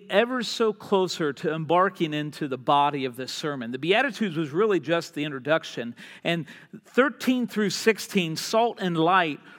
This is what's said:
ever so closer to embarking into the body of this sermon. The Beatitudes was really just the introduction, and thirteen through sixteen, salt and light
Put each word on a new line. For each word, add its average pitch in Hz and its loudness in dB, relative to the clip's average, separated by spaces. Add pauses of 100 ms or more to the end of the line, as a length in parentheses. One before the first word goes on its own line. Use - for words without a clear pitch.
ever 240 2
so 220 0
closer 185 0
to 151 -4
embarking 165 0
into 151 -4
the 131 -4
body 143 2
of 120 -8
this 127 -8
sermon. 131 -6
The 127 -6
Beatitudes 202 2
was 156 -2
really 190 2
just 160 -2
the 147 -4
introduction, 135 -4 (260)
and 165 -2 (380)
thirteen 254 2
through 208 0
sixteen, 180 -2
salt 226 0
and 180 0
light 165 2 (180)